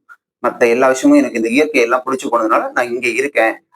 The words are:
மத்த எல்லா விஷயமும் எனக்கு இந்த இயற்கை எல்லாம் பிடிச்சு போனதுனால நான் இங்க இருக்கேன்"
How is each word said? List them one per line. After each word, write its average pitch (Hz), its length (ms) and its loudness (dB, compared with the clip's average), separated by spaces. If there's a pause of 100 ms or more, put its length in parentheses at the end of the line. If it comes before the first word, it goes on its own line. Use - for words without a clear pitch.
(480)
மத்த - 200 0
எல்லா 127 200 2
விஷயமும் 143 320 4
எனக்கு 117 180 0
இந்த 113 120 -2
இயற்கை 147 320 2
எல்லாம் 123 240 0
பிடிச்சு 131 260 -6
போனதுனால 117 400 0
நான் 127 180 -4
இங்க 120 180 -4
இருக்கேன்" 113 580 -2 (100)